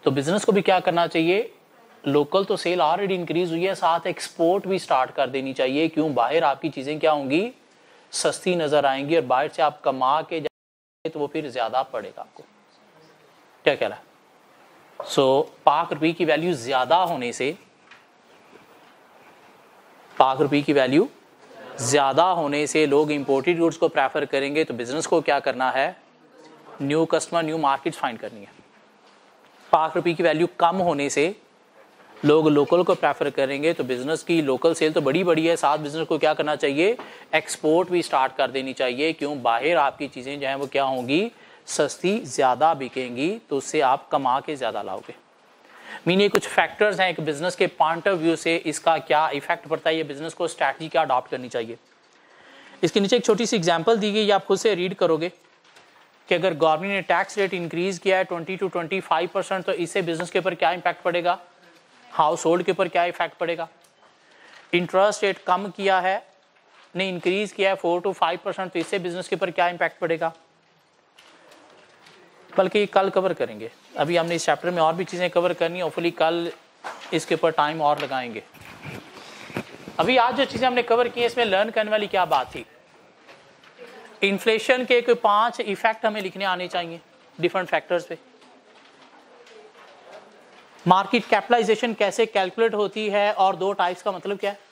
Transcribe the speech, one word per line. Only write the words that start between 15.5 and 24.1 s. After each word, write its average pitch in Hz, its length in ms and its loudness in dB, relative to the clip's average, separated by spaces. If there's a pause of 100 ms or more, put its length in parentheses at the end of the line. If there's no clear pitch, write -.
पाक 165 280 2
रुपये 160 200 0
की 170 120 -2
value 156 280 0
ज़्यादा 127 420 0
होने 156 380 -2
से, 139 240 -4 (2500)
पाक 135 220 4
रुपये 143 200 2
की 147 120 0
value 139 360 4 (680)
ज़्यादा 135 440 2
होने 151 440 0
से 156 180 2
लोग 147 260 4
imported 143 480 0
goods 165 180 2
को 170 100 2
prefer 147 380 0